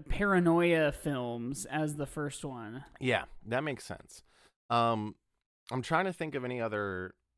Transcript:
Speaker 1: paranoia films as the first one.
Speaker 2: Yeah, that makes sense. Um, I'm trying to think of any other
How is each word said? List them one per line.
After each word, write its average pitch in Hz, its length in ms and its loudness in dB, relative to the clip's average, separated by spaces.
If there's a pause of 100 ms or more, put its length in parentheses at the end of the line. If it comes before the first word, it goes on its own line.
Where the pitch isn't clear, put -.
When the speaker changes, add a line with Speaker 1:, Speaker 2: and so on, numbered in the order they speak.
Speaker 1:
paranoia 170 840 6
films 123 720 -4
as 151 280 -2
the 147 120 -4
first 143 380 -8
one. 123 400 -10 (160)
Speaker 2:
Yeah, 120 240 2 (220)
that 120 160 0
makes 147 220 -6
sense. - 400 -14 (440)
Um, 117 460 2 (560)
I'm 127 100 -2
trying 165 260 0
to 185 60 -4
think 156 220 -6
of 127 100 -2
any 123 160 -4
other 101 540 -4 (240)